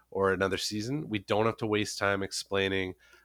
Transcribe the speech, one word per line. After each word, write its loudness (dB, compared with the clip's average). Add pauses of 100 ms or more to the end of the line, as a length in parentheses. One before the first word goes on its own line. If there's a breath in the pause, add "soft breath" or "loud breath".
or 2
another 2
season, -6
we -2
don't 2
have 0
to -4
waste 0
time 0
explaining -2 (300 soft breath)